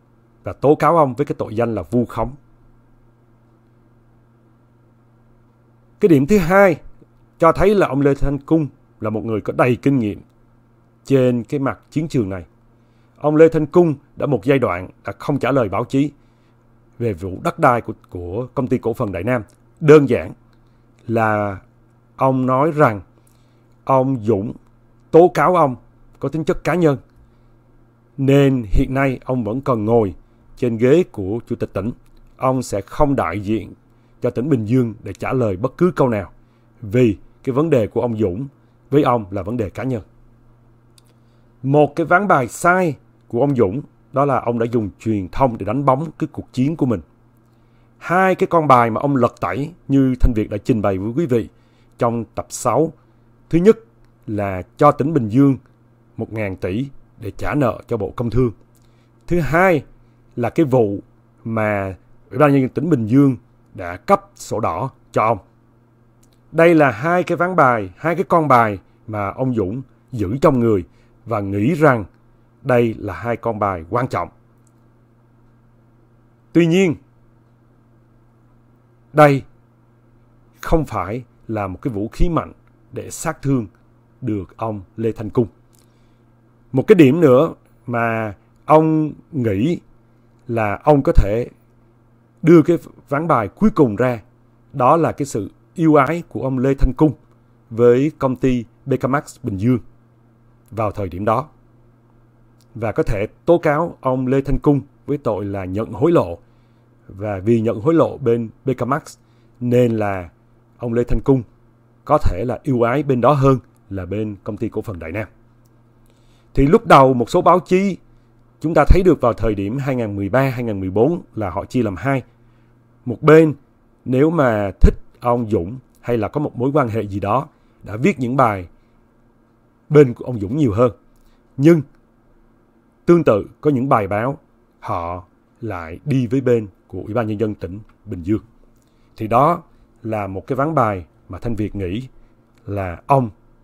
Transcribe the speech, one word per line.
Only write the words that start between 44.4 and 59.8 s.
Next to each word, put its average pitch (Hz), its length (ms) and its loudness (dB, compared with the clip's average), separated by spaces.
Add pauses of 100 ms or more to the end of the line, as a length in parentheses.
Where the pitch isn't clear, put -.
ông 120 180 -2
đã 117 80 -2
dùng 113 320 -2
truyền 101 300 -4
thông 127 300 -6
để 98 80 -8
đánh 131 180 -4
bóng 139 340 -2
cái 156 140 -6
cuộc - 200 -16
chiến 143 240 -2
của 143 100 -2
mình. 107 140 -2 (1000)
Hai 185 360 0
cái 190 120 -2
con 160 200 0
bài 120 240 4
mà 110 100 -4
ông 143 160 0
lật 120 240 0
tẩy 127 320 -6 (160)
như 135 320 2
Thanh 127 140 4
Việt 107 160 -2
đã 107 80 -6
trình 110 240 0
bày 98 160 0
với 107 180 -6
quý 170 100 -2
vị 120 220 -2 (500)
trong 117 260 -2 (100)
tập - 140 -8
sáu. 131 440 -2 (580)
Thứ 160 80 2
nhất 214 200 4 (480)
là 98 360 -6 (140)
cho 147 160 6
tỉnh 147 220 -4
Bình 117 140 -2
Dương 131 300 2 (580)
một 107 160 -10
ngàn 101 240 -6
tỷ 104 320 -6 (320)
để 98 100 -12
trả 95 240 -6
nợ 135 320 0
cho 117 100 -4
Bộ 104 200 -6
Công 120 140 -4
Thương. 120 220 0 (760)
Thứ 175 140 0
hai 160 440 2 (520)